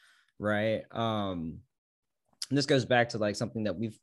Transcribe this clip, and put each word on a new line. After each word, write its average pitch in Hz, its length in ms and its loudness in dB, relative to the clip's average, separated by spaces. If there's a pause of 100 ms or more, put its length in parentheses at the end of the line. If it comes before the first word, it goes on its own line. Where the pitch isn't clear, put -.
(380)
right? 104 540 0
Um, 98 640 -2 (920)
and 135 100 2
this 139 80 2
goes 135 180 4
back 120 260 4
to, 117 80 -6
like, 104 160 0
something 110 300 -4
that 92 120 -2
we've 107 260 -6